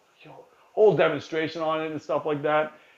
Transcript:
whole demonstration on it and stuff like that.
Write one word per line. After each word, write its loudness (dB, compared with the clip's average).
whole 6
demonstration 0
on -2
it -6
and -10
stuff -4
like -2
that. 0